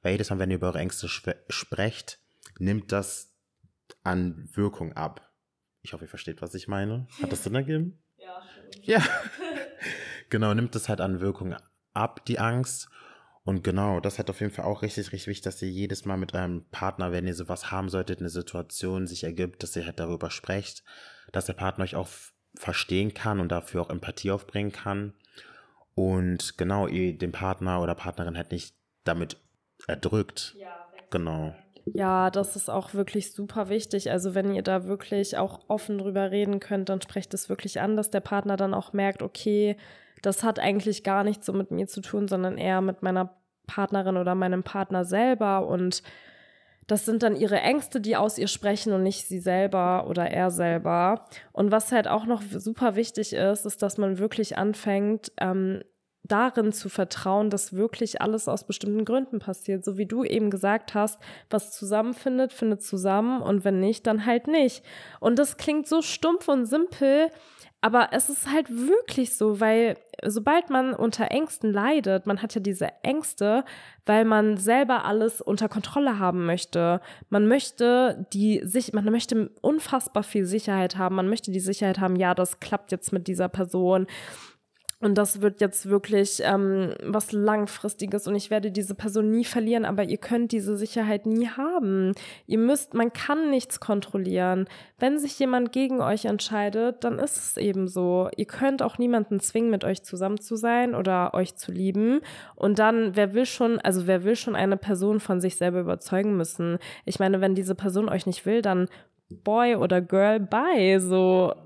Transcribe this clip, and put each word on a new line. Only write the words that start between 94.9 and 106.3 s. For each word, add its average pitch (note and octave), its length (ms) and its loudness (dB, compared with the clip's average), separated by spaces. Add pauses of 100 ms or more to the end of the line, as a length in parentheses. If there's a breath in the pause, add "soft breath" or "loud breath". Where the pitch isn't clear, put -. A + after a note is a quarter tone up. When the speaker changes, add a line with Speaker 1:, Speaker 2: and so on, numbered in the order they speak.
Speaker 2:
Wenn C#4 200 2
sich C#4+ 200 -2
jemand B3 320 2
gegen B3+ 300 0
euch G#3+ 240 0
entscheidet, G#3+ 800 -2
dann A3+ 140 -2
ist - 180 0
es - 220 -4
eben F#3+ 300 0
so. F3+ 500 2
Ihr G#3 80 -2
könnt C#4 340 0
auch - 160 -2
niemanden A#3 420 2
zwingen, A3+ 300 0
mit G#3 160 0
euch F#3+ 180 -2
zusammen G3 380 -4
zu A3+ 160 -6
sein A#3 380 2
oder F3+ 400 2
euch F#3 220 0
zu - 160 -8
lieben. G3 480 2 (340 loud breath)
Und G3+ 240 2
dann, G#3+ 380 4
wer G3+ 180 2
will B3 100 4
schon, A#3 360 0
also F#3 260 0
wer F#3 180 4
will G#3+ 100 4
schon A#3 220 -4
eine G3 220 2
Person G3+ 420 0
von F#3 220 0
sich F#3 140 0
selber F3+ 240 0
überzeugen F#3 580 0